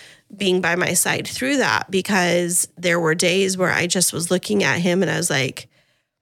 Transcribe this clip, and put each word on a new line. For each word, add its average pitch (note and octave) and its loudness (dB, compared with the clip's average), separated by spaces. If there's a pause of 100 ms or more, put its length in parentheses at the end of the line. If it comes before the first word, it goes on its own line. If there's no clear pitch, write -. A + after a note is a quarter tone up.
(380)
being F#3 2
by E3+ 0
my F3+ 0
side - -2
through C4+ -2
that, D#3 0
because F3+ 0 (100)
there F3 0
were D#3+ 2
days F#3 0
where F#3 0
I F3 0
just F3 0
was E3+ -4
looking G3 0
at - 0
him F3 2
and F3 0
I D#3+ -2
was E3+ -2
like, C3 -2 (540)